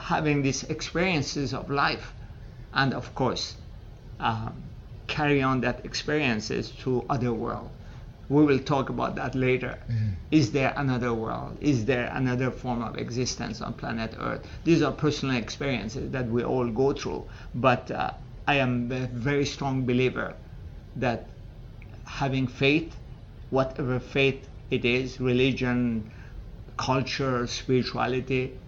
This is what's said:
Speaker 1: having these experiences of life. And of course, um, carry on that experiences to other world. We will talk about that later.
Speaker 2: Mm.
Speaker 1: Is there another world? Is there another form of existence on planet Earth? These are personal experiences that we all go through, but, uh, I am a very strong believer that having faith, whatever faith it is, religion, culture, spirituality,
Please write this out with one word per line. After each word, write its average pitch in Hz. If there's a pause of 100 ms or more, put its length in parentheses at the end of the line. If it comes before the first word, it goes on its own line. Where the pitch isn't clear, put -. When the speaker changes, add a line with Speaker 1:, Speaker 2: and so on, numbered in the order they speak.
Speaker 1:
having 151
these 135
experiences 156
of -
life. 143 (580)
And 135
of -
course, - (640)
um, 113 (520)
carry 143
on 131
that 120
experiences 123
to 127
other 123
world. 113 (580)
We 143
will 139
talk 131
about 123
that 135
later. 127 (120)
Speaker 2:
Mm. 110 (160)
Speaker 1:
Is 156
there 131
another 123
world? 117
Is 127
there 123
another 127
form 120
of 110
existence 120
on -
planet 113
Earth? 117 (180)
These 160
are 139
personal 139
experiences 127
that 127
we 120
all 123
go 135
through, 85 (300)
but, 123
uh, - (340)
I 143
am 123
a 127
very 131
strong 131
believer 123 (600)
that 117 (800)
having 135
faith, 147 (540)
whatever 131
faith 135 (220)
it 123
is, 127
religion, 123 (640)
culture, 131
spirituality, 127 (160)